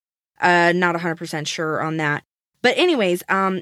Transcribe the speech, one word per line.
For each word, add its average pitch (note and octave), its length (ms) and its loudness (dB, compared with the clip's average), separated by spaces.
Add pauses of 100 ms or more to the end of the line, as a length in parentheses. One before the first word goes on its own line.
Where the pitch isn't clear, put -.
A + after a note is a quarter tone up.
(420)
uh, F3 340 4
not F3 200 0
a E3+ 40 -6
hundred E3 180 -4
percent D#3+ 300 -8
sure D#3 320 -4
on D#3+ 180 -4
that. D3 260 -2 (400)
But B3 120 2
anyways, A#3 540 2
um, F#3+ 320 0